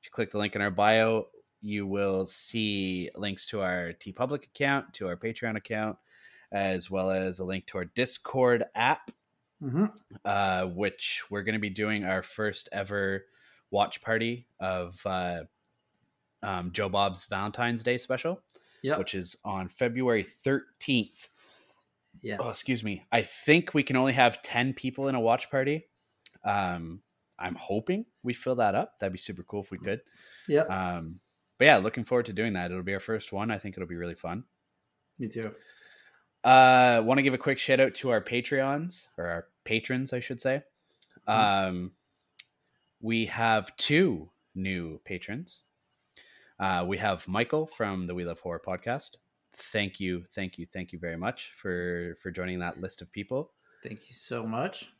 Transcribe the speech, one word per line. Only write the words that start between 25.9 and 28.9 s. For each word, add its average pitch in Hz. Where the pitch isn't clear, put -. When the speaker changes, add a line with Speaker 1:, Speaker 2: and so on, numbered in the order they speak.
Speaker 1:
Um, 90
I'm 87
hoping 180
we 120
fill 127
that 104
up. -